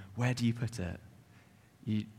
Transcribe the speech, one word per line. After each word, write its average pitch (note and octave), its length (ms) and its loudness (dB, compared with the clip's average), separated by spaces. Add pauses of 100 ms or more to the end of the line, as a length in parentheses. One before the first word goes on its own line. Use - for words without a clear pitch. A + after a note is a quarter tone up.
(160)
where B2 180 4
do A#2+ 120 2
you A2+ 80 6
put A#2+ 260 -2
it? F2 220 -4 (840)
You, G#2+ 220 0 (140)